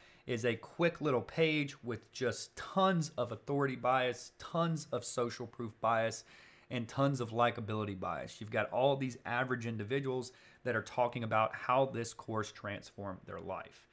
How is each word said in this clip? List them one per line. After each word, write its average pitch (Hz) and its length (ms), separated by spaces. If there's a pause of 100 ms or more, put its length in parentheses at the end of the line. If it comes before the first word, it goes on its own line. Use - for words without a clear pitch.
(280)
is 120 180
a 117 100
quick - 460
little 135 200
page 151 640
with 113 280
just - 440
tons 190 640
of 113 140
authority 139 440
bias, 127 640
tons 165 540
of 123 120
social 120 440
proof 113 340
bias, 113 420 (460)
and 120 180
tons 139 320
of 113 120
likability 110 680
bias. 85 400
You've 110 120
got 110 200
all 135 240
these 131 300
average 123 400
individuals 120 640 (320)
that 120 120
are 107 80
talking 120 400
about 110 320
how 131 300
this - 280
course 107 380
transformed 101 720
their 92 140
life. 90 540